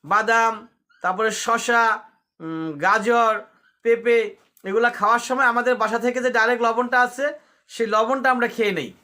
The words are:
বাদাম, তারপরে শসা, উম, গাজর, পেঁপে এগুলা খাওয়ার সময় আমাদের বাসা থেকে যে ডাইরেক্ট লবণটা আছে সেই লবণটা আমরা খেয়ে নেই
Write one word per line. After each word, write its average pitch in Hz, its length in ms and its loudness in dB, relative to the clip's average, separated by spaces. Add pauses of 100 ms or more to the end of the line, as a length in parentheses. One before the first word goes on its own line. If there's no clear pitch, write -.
বাদাম, 220 600 0 (340)
তারপরে 202 300 -2
শসা, 226 680 0 (400)
উম, 160 320 -8 (100)
গাজর, 220 600 2 (400)
পেঁপে 226 540 0 (280)
এগুলা 220 260 0
খাওয়ার 233 300 2
সময় 262 260 0
আমাদের 240 300 2
বাসা 220 240 -2
থেকে 247 220 -2
যে 254 80 0
ডাইরেক্ট 233 340 2
লবণটা 240 380 0
আছে 269 380 -4 (280)
সেই 226 200 -4
লবণটা 240 440 0
আমরা 240 160 0
খেয়ে 226 240 -2
নেই 151 220 -6 (100)